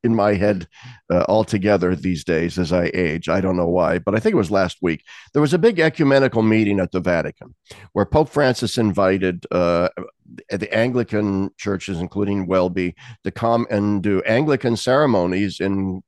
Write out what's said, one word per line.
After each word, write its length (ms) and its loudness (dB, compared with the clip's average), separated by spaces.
in 120 2
my 180 2
head, 320 0
uh, 180 2
altogether 680 2
these 300 -4
days 340 -2
as 140 -2
I 200 0
age. 360 -2
I 120 0
don't 160 -2
know 120 0
why, 320 0
but 160 -2
I 20 2
think 140 0
it 40 0
was 140 0
last 320 0
week. 220 -2
There 100 2
was 120 2
a 40 0
big 200 2
ecumenical 640 2
meeting 380 2
at 100 -2
the 80 -4
Vatican 560 -4
where 120 0
Pope 240 2
Francis 500 0
invited, 760 2
uh, 380 2
the 260 -6
Anglican 800 0
churches, 440 -6
including 480 -4
Welby, 480 0
to 80 -6
come 400 -2
and 320 0
do 200 0
Anglican 540 0
ceremonies 840 0
in 480 -4